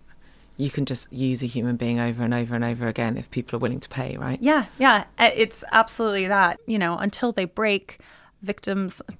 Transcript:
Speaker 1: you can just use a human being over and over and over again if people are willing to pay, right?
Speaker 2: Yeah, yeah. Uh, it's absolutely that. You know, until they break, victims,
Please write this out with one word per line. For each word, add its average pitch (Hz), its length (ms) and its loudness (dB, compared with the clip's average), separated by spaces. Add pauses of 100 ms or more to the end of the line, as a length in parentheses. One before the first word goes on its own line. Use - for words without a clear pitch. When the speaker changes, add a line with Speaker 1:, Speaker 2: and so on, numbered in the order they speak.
(580)
Speaker 1:
you 147 140 -2
can 143 140 -2
just - 280 -6
use 127 300 -2
a - 20 -4
human 120 300 -2
being 120 240 0
over 120 240 -2
and 120 100 0
over 120 220 -2
and 120 80 0
over 120 240 -2
again 117 280 -2
if - 140 -8
people - 280 -4
are - 20 -4
willing 127 200 -2
to - 100 -12
pay, 131 280 -6
right? 127 240 -4
Speaker 2:
Yeah, 269 240 4 (140)
yeah. 240 240 6 (160)
Uh, 294 160 8
it's 220 360 0
absolutely 220 540 2
that. 190 400 4
You 220 140 0
know, 170 180 0
until 220 340 0
they 190 140 0
break, 202 540 -2 (420)
victims, 196 640 -4 (160)